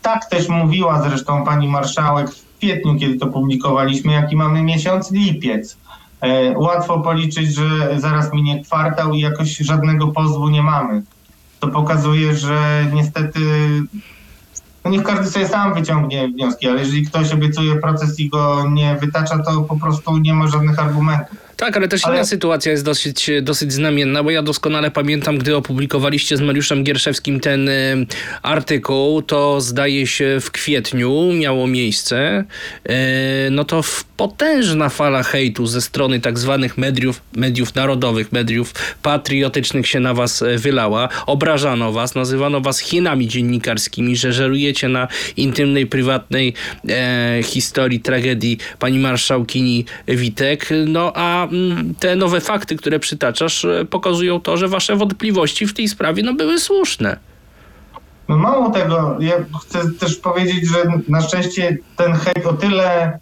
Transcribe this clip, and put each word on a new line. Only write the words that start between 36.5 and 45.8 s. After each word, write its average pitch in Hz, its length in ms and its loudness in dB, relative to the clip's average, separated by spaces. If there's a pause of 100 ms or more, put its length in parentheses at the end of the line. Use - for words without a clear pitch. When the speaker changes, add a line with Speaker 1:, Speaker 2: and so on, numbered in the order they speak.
Speaker 2:
mediów, 131 440 -2 (140)
mediów 123 380 -2
narodowych, 123 580 0
mediów 120 420 0 (280)
patriotycznych 139 840 0
się 135 140 0
na 127 140 0
was, 120 280 0
e, 120 160 2
wylała. 120 500 0 (180)
Obrażano 143 640 0
was, 117 220 -2
nazywano 135 460 0
was 131 180 -2
hienami 156 500 0
dziennikarskimi, 120 880 -2
że 123 160 0
żerujecie 135 560 0
na 127 200 -2 (280)
intymnej, 139 500 0